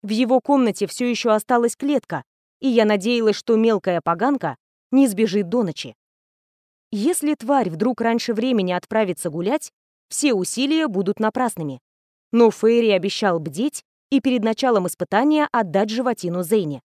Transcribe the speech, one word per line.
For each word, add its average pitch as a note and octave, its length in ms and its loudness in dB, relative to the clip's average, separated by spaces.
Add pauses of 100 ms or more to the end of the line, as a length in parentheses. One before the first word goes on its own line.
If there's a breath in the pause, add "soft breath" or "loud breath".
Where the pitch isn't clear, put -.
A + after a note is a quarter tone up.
В G3+ 60 -12
его B3 300 2
комнате B3 460 2
всё B3 220 -6
ещё A#3 240 -2
осталась A#3+ 440 0
клетка, C4 480 -4 (360)
и C4+ 80 -2
я A3+ 180 4
надеялась, G#3+ 500 2
что - 200 -2
мелкая G#3 460 0
поганка F3 560 -2 (340)
не C4+ 160 6
сбежит G3+ 420 0
до A#3 140 0
ночи. C#3 320 -8 (960)
Если D4 440 -2
тварь A#3+ 340 0
вдруг A3 320 -2
раньше A#3 320 -2
времени G#3+ 380 0
отправится F3+ 580 -2
гулять, F3+ 420 -4 (380)
все C#4 240 0
усилия C#4 540 0
будут F#3+ 320 -2
напрасными. G#3+ 600 -4 (520)
Но A3+ 200 6
Фейри A#3 380 2
обещал F3+ 500 0
бдеть D#3+ 440 -6 (280)
и C#4 80 2
перед B3 240 0
началом A3 440 0
испытания C#4+ 640 0
отдать G3+ 380 0
животину G#3+ 540 -4
Зейне. D#3 460 -2